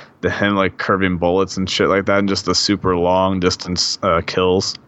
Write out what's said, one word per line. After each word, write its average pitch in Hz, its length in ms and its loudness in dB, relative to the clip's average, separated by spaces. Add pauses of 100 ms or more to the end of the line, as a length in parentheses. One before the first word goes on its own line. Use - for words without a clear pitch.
(220)
the, 90 80 0
him, 101 260 0
like, 95 220 0
curving 95 400 0
bullets 90 400 0
and 95 100 -2
shit 95 200 2
like 95 180 2
that 101 140 2
and 101 80 0
just 98 180 -2
the 92 80 0
super 92 420 0
long 92 420 2
distance, 90 640 -2
uh, 85 240 2
kills. 92 500 0 (120)